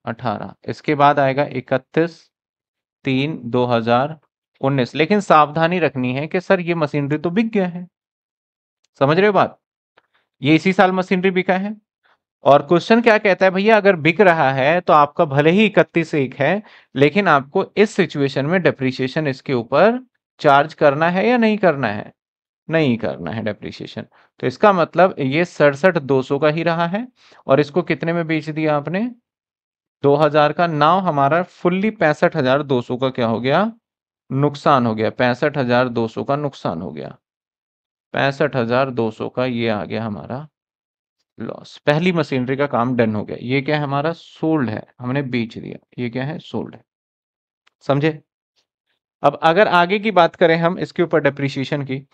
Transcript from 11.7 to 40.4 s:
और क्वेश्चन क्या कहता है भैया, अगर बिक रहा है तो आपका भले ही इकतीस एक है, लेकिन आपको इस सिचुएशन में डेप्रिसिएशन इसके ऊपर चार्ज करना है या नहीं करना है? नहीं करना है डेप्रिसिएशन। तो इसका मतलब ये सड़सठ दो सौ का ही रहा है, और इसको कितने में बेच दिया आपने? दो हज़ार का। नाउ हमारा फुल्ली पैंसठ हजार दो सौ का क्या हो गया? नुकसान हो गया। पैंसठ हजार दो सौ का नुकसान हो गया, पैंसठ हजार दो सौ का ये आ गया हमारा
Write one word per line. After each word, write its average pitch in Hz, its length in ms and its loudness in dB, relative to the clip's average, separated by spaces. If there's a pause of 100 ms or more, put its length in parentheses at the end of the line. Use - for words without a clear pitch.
और 139 200 6
क्वेश्चन 175 360 2
क्या 226 180 4
कहता 190 260 2
है 190 60 4
भैया, 202 260 2
अगर 196 220 4
बिक 165 240 2
रहा 160 300 4
है 143 280 2
तो 180 140 0
आपका 151 320 4
भले 143 240 4
ही 208 160 4
इकतीस 170 500 0
एक 131 200 -2
है, 175 260 -2 (320)
लेकिन 147 340 2
आपको 147 360 0 (120)
इस 208 160 2
सिचुएशन 147 540 -2
में 180 160 0
डेप्रिसिएशन 131 680 -2
इसके 135 260 -6
ऊपर 165 460 2 (400)
चार्ज 147 360 4
करना 156 340 2
है 196 180 0
या 247 100 2
नहीं 214 200 2
करना 143 300 0
है? 104 240 -8 (560)
नहीं 156 300 2
करना 82 320 -6
है 107 140 -8
डेप्रिसिएशन। 101 600 -10 (340)
तो 135 60 -4
इसका 196 280 2
मतलब 170 460 2
ये 143 260 0
सड़सठ 151 540 2
दो 135 220 0
सौ 139 160 -4
का 151 120 0
ही 165 120 -4
रहा 170 260 -2
है, 208 180 -6 (400)
और 135 140 4
इसको 147 240 -2
कितने 165 280 -4
में 170 140 -2
बेच 156 240 -4
दिया 151 260 -2
आपने? 156 240 -4 (1040)
दो 143 120 6
हज़ार 151 360 2
का। 175 140 0
नाउ 160 340 2
हमारा 156 440 0
फुल्ली 190 480 -2
पैंसठ 165 440 0
हजार 139 280 0
दो 135 180 0
सौ 127 140 -6
का 131 140 -2
क्या 123 160 -4
हो 113 140 -2
गया? 160 300 0 (600)
नुकसान 143 560 0
हो 110 80 0
गया। 110 180 -2
पैंसठ 135 460 -2
हजार 123 320 0
दो 117 180 -2
सौ 113 160 -8
का 143 120 -2
नुकसान 135 460 -6
हो 85 100 -10
गया, 71 160 -12 (1080)
पैंसठ 135 420 -2
हजार 127 360 0
दो 117 200 -2
सौ 117 180 -8
का 127 160 -4
ये 117 240 -4
आ 101 140 -4
गया 110 200 -8
हमारा 113 420 -10 (920)